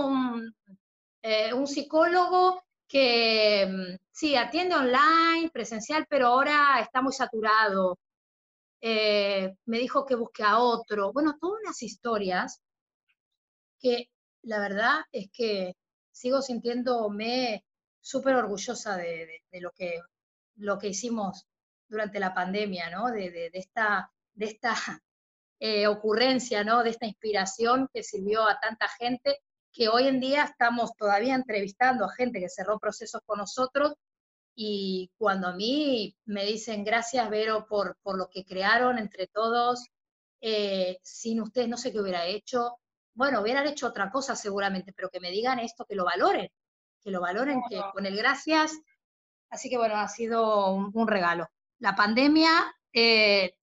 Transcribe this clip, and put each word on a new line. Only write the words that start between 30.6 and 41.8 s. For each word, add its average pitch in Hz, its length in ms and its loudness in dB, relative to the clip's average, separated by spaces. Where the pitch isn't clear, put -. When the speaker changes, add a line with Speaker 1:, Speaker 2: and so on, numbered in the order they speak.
Speaker 1:
todavía 214 380 2
entrevistando 233 720 0
a - 80 -8
gente 247 260 -2
que 180 100 -4
cerró 202 300 -4
procesos 214 460 -8
con 208 140 -6
nosotros, 262 540 -2
y 196 600 -4
cuando 196 300 0
a 180 80 -4
mí 240 680 -2
me 202 200 -6
dicen, 214 380 -6
"Gracias, 226 460 -2
Vero, 214 380 0
por, 196 340 -2
por 196 160 -4
lo 185 120 -4
que 190 160 -12
crearon 226 520 2
entre 196 300 -6
todos, 240 600 0
eh, 196 600 -2
sin 226 380 -4
ustedes 226 280 -2
no 233 80 -6
sé 233 140 -4